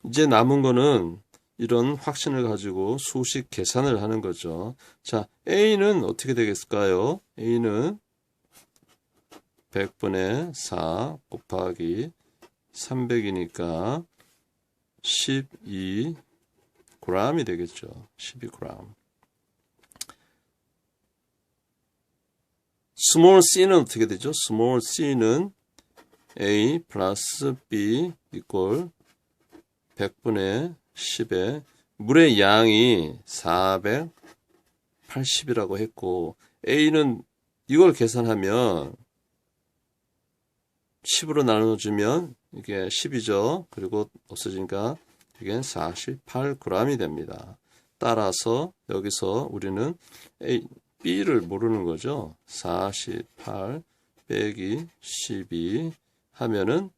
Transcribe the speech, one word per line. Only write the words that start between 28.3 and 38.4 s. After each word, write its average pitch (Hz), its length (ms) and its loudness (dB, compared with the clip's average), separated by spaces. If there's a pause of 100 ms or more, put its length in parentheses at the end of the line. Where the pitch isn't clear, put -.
이퀄 107 580 -4 (1080)
백분의 107 800 -2 (200)
십에 113 680 -4 (340)
물의 123 440 6
양이 107 840 6
사백팔십이라고 101 2500 -4
했고 92 580 -4 (320)
A는 151 540 2 (460)
이걸 165 260 8
계산하면 110 1000 0 (2000)